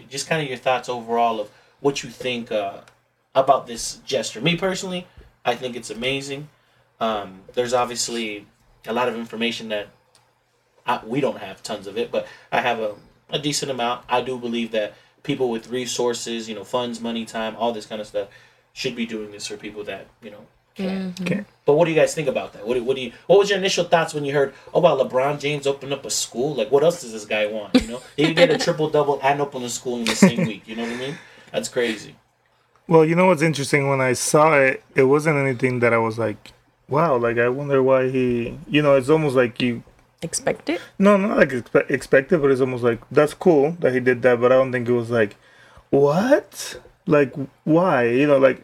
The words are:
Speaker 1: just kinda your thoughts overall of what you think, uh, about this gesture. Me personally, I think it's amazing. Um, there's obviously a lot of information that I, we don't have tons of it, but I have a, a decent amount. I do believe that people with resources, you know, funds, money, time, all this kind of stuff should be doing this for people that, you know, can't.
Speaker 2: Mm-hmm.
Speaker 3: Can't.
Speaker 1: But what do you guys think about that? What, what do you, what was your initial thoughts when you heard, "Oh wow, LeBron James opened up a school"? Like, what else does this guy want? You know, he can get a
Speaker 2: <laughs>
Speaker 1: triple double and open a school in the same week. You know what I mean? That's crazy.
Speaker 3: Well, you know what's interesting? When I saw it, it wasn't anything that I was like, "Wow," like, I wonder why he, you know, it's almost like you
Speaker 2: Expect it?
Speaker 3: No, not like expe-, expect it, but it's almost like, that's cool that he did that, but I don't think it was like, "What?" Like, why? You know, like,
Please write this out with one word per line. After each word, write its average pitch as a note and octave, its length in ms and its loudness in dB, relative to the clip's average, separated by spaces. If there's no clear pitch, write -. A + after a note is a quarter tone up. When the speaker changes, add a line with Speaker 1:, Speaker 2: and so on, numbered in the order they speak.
Speaker 1:
just C#3 180 -10
kinda D#3+ 200 -2
your B2+ 100 -8
thoughts B2 320 -2
overall A#2 500 -2
of G#2+ 120 -8
what C#3 220 -2
you C#3 60 -14
think, A#2+ 420 -8
uh, G2+ 300 -4
about - 320 2
this A#2 300 -10
gesture. A#2 340 -4
Me E3 160 0
personally, F#3 500 -6
I A#2+ 100 0
think A#2+ 220 -10
it's A2+ 140 -12
amazing. C#3 580 -8
Um, G2+ 420 -6
there's B2 220 -2
obviously A#2 720 -4
a - 80 -6
lot A#2+ 140 0
of A2+ 80 -4
information - 520 -6
that - 200 -6
I, A#2+ 200 -4
we B2 140 -4
don't A#2+ 180 -2
have F#2+ 240 -16
tons G2+ 240 -10
of G2 100 -12
it, A#2 140 -4
but A2 160 -4
I - 100 -2
have A#2 200 -2
a, G#2+ 140 -6
a D#3+ 80 -4
decent C#3+ 320 -4
amount. A#2+ 380 -4
I B2 140 0
do B2+ 160 -6
believe A#2 340 -6
that G#2+ 220 -4
people B2+ 280 -2
with A2 200 -6
resources, A#2 760 -4
you A2 60 -10
know, G2+ 100 -12
funds, A#2+ 360 -6
money, A#2 240 -6
time, A2 320 -8
all A#2 160 -2
this G#2+ 140 -12
kind A2 140 -10
of G#2+ 60 -12
stuff G#2 220 -6
should A#2+ 240 -8
be A#2 100 -6
doing G#2+ 240 -10
this G2+ 160 -14
for G#2 100 -12
people G#2 280 -14
that, G2 220 -12
you A2 80 -18
know, - 160 -20
can't. F#3+ 400 -6
Speaker 2:
Mm-hmm. F#3 100 -8
Speaker 3:
Can't. F#3 220 -4
Speaker 1:
But D3 80 6
what D#3+ 100 4
do D#3+ 80 2
you D#3 40 -2
guys C#3+ 180 4
think D3+ 140 -4
about G2+ 260 -4
that? G2 120 -14
What, B2 160 0
what C3 140 -2
do C3 60 -6
you, A#2 100 -10
what F3+ 120 6
was G3+ 120 4
your G3 80 0
initial F#3+ 260 0
thoughts E3 300 2
when D3 100 -6
you C#3 80 -4
heard, C#3 220 0
"Oh D#3+ 80 2
wow, D#3+ 160 6
LeBron C3 420 0
James C#3+ 280 -4
opened C#3 260 -4
up C3+ 140 -8
a G#2+ 40 -8
school"? C3+ 440 -4
Like, A2 180 -4
what C#3 100 6
else E3+ 200 2
does A#2 100 -14
this A2 140 -12
guy G#2+ 200 -2
want? G#2 360 -2
You A3 60 -8
know, A#3 140 -10
he D3 80 2
can E3 100 2
get E3 160 6
a D3+ 80 2
Speaker 2:
<laughs> D#3 60 -4
Speaker 1:
triple D3+ 240 0
double C#3+ 340 2
and C#3+ 200 2
open C3 220 -6
a A#2+ 40 -6
school A#2+ 300 -6
in A#2 80 -4
the A2 100 -2
same F3 300 4
week. G2 200 -10
You A3 100 -14
know A#3 80 -8
what A#3 80 -8
I A#3+ 40 -10
mean? C#3+ 220 -10
That's B2 160 -6
crazy. A2+ 480 -4
Speaker 3:
Well, D#3+ 160 6
you D#3+ 100 2
know F3+ 120 4
what's F3 160 2
interesting? C#3+ 460 0
When C3+ 120 0
I B2+ 140 2
saw D3+ 440 4
it, C3+ 240 4
it C#3 100 4
wasn't D3 320 4
anything B2+ 440 0
that A#2 120 4
I A#2 60 4
was A2+ 200 -2
like, A2 340 -6
"Wow," D3 300 2
like, A#2 180 0
I A#2+ 140 2
wonder C#3 320 0
why C3 260 4
he, B2+ 580 -2
you D3 140 2
know, C#3+ 160 4
it's C3 140 2
almost D3+ 260 2
like B2 240 2
you A#2+ 220 -2
Speaker 2:
Expect - 480 -6
it? E4 100 -4
Speaker 3:
No, G3+ 180 6
not G#3 180 -2
like G3 140 4
expe-, - 400 0
expect C3+ 420 2
it, F3 60 4
but C#3 140 2
it's B2+ 100 0
almost B2+ 220 -2
like, A#2 160 2
that's D3 240 2
cool D#3 460 4
that B2+ 120 2
he B2+ 80 2
did B2 220 2
that, B2 180 4
but B2 120 6
I - 20 6
don't C3 180 4
think B2 160 -2
it B2 40 2
was A#2 180 0
like, A2 260 0
"What?" D#3+ 880 2
Like, D3 300 2
why? E3 400 4
You B2+ 240 2
know, C#3 100 6
like, C3 260 4